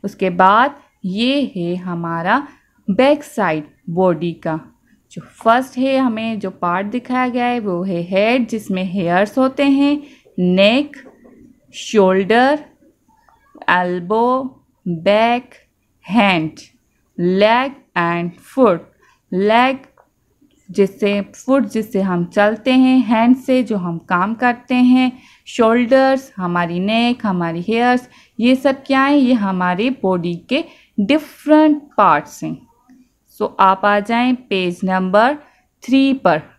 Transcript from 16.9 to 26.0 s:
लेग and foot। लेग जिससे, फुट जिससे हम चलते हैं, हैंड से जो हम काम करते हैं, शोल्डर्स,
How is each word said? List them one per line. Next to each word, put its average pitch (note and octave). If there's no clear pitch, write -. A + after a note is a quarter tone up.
लेग G#3
and E3+
foot। G3
लेग A#3
जिससे, G3+
फुट B3+
जिससे G#3+
हम F3+
चलते G#3+
हैं, C4
हैंड A#3
से B3+
जो A3
हम F3
काम F#3+
करते B3
हैं, B3+
शोल्डर्स, C4